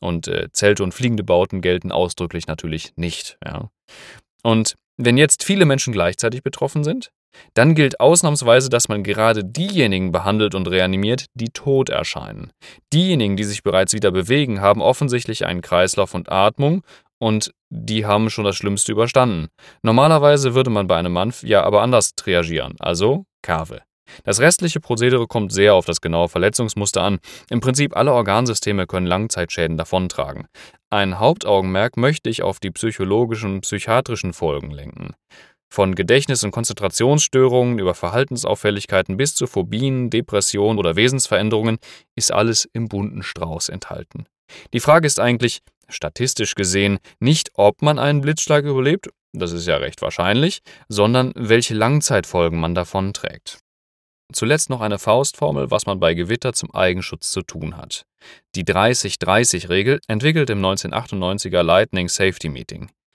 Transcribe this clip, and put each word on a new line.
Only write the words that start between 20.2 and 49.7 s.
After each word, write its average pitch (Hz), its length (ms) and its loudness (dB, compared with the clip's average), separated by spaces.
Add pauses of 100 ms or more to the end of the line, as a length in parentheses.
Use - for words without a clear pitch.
würde 127 160 2
man 101 160 0
bei 90 100 2
einem 87 160 -2
Mann 92 300 -2
ja 101 220 4
aber 104 180 4
anders 120 320 2
triagieren, 82 640 -2
also 107 460 0 (180)
Kave. 82 400 -4 (420)
Das 107 160 -2
restliche 160 400 2
Prozedere 120 460 0
kommt 107 260 -4
sehr 101 220 6
auf 92 100 4
das 85 160 -4
genaue 85 300 0
Verletzungsmuster 101 720 -2
an. 95 160 0 (320)
Im 120 100 0
Prinzip 131 340 0
alle 127 200 2
Organsysteme 104 720 0
können 90 200 -2
Langzeitschäden 87 680 -2
davontragen. 78 720 -4 (420)
Ein 98 300 -2
Hauptaugenmerk 101 800 0
möchte 135 320 0
ich 113 120 -4
auf 95 160 -4
die 95 120 -6
psychologischen 107 840 -2
und 95 40 -6
psychiatrischen 110 720 -2
Folgen 73 380 -4
lenken. 69 420 -14 (580)
Von 95 240 2
Gedächtnis- 117 480 2
und 101 100 -4
Konzentrationsstörungen 123 1300 2
über 92 140 0
Verhaltensauffälligkeiten 101 1300 -2
bis 139 160 -2
zu - 120 -4
Phobien, 120 640 -2
Depressionen 104 720 0
oder 85 180 0
Wesensveränderungen 110 800 0 (400)
ist - 160 -2
alles 113 400 0
im 117 160 -6
bunten 101 340 -6
Strauß 85 460 -8
enthalten. - 560 -12 (480)
Die 123 80 -2
Frage 160 260 6
ist 135 140 0
eigentlich, 120 400 2 (260)
statistisch - 680 -4
gesehen, 98 440 0 (220)
nicht, 147 360 2
ob 104 260 4
man 151 160 2
einen 143 240 2
Blitzschlag 147 420 0
überlebt, 143 460 -2 (240)
das 90 180 -4
ist 85 140 -6
ja 80 100 2